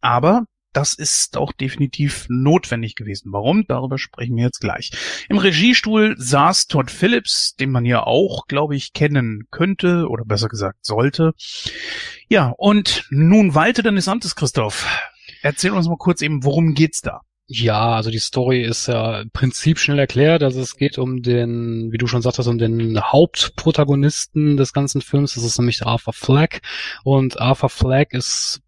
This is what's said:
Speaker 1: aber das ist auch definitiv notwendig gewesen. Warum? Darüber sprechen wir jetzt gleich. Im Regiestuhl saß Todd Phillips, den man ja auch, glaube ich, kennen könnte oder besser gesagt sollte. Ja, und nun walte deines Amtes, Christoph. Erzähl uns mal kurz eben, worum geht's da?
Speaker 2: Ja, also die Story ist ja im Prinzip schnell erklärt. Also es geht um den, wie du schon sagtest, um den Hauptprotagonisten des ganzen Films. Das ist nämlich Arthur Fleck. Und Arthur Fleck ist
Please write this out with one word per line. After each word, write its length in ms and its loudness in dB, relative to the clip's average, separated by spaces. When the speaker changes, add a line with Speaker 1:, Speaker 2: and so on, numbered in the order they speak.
Speaker 1:
aber 420 2
das 180 0
ist 460 -2
auch 140 -4
definitiv 760 -4
notwendig 680 0
gewesen. 380 -10
Warum? 340 2
Darüber 300 -4
sprechen 400 -6
wir 80 0
jetzt 160 -4
gleich. 300 -6
Im 80 2
Regiestuhl 800 2
saß 480 2
Todd 240 -2
Phillips, 680 0
den 140 -2
man 160 0
ja 160 2
auch, 460 0
glaube 280 -2
ich, 160 -8
kennen 580 0
könnte 600 0
oder 160 -6
besser 220 -2
gesagt 360 -8
sollte. 480 0
Ja, 300 2
und 500 2
nun 460 6
walte 280 2
deines 260 2
Amtes, 280 -4
Christoph. 500 -2
Erzähl 300 -2
uns 180 0
mal 80 -2
kurz 240 0
eben, 240 -2
worum 300 2
geht's 260 2
da? 220 -8
Speaker 2:
Ja, 440 0
also 180 -2
die 80 -6
Story 440 0
ist 260 -4
ja 320 -2
im 100 -14
Prinzip 480 0
schnell 220 2
erklärt. 420 4
Also 180 0
es 140 -8
geht 240 -2
um 240 -4
den, 680 -2
wie 40 -4
du 120 0
schon 120 0
sagtest, 280 0
um 100 0
den 420 0
Hauptprotagonisten 1600 2
des 160 2
ganzen 280 0
Films. 340 0
Das 100 -6
ist 120 -2
nämlich 300 0
Arthur 260 -2
Fleck. 480 2
Und 360 2
Arthur 280 0
Fleck 460 2
ist 540 -4